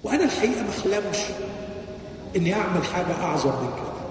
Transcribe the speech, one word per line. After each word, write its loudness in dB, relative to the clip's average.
وأنا 4
الحقيقة 2
ما 0
أحلمش 0
إني 4
أعمل 2
حاجة 0
أعظم 2
من 0
كده -6